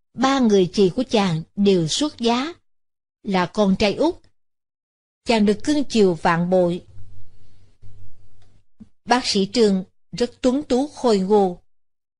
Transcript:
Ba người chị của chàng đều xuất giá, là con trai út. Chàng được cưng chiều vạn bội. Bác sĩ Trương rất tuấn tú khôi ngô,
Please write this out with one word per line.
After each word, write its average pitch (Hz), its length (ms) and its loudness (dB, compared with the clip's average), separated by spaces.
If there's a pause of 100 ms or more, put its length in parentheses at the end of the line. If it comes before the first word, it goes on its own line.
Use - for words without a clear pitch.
(140)
Ba 269 260 0
người 202 340 4
chị 196 160 4
của 247 200 -4
chàng 180 340 0 (120)
đều 190 320 2
xuất 294 320 -4
giá, 240 340 -2 (720)
là 190 220 0
con 196 340 2
trai 208 140 0
út. 330 220 0 (1080)
Chàng 220 200 2
được 208 180 2
cưng 294 200 0
chiều 202 300 2
vạn 170 360 -2
bội. 180 320 2 (2250)
Bác 247 200 0
sĩ 196 280 -2
Trương 202 300 2 (280)
rất 240 200 -4 (100)
tuấn 262 220 0
tú 269 240 0
khôi 226 320 0
ngô, 190 400 2 (600)